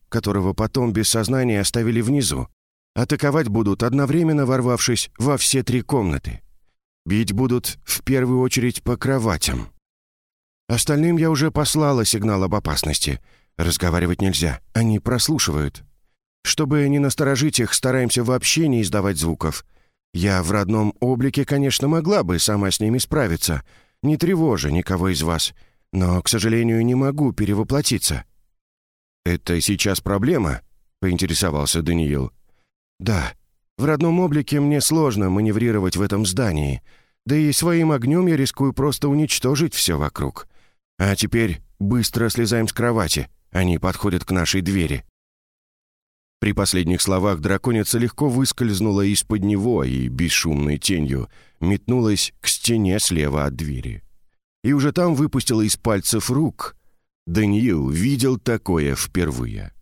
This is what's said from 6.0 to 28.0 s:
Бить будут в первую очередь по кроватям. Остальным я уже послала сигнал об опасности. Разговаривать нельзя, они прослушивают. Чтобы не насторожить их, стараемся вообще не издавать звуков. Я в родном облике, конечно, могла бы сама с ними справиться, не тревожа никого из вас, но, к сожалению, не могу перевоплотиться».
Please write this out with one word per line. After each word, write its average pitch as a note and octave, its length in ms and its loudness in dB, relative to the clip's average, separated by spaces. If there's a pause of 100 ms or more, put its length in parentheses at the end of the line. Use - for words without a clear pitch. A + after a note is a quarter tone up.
Бить G#2 260 0
будут A#2+ 520 0
в - 200 -8
первую B2+ 380 2
очередь B2 420 0
по B2 140 -2
кроватям. G#2 720 -2 (1000)
Остальным D3+ 500 2
я D#3+ 120 2
уже D3+ 220 0
послала C#3+ 540 0
сигнал G2+ 380 0
об F#2+ 120 0
опасности. D2+ 680 -2 (340)
Разговаривать E2+ 680 0
нельзя, E2+ 400 0 (120)
они A2+ 260 2
прослушивают. A2+ 840 -2 (600)
Чтобы D3 460 0
не C#3+ 100 2
насторожить C#3 600 0
их, A2+ 140 -2
стараемся B2+ 500 0
вообще B2+ 440 0
не B2 140 2
издавать G2 360 0
звуков. D#2 480 -2 (480)
Я F#2 280 2
в E2+ 100 -2
родном G#2 480 0
облике, B2+ 460 0
конечно, C#3 420 0
могла E3 360 2
бы F2 160 0
сама G2+ 320 0
с - 80 -2
ними G#2+ 180 2
справиться, F2 640 -2 (380)
не D3 160 2
тревожа D#3 540 0
никого F2+ 380 0
из D#2+ 120 -2
вас, E2 320 -2 (400)
но, F2+ 280 2
к - 80 -4
сожалению, A2+ 560 2
не B2 100 2
могу C3+ 380 0
перевоплотиться». G#2 920 -2 (1000)